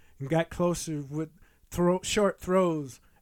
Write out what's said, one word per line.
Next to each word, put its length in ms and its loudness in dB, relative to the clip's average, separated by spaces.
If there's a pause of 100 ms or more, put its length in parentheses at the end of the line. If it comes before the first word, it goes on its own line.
(200)
and 120 -8
got 180 2
closer 540 -2
with 280 -8 (400)
throw, 320 2
short 380 0
throws 600 0 (220)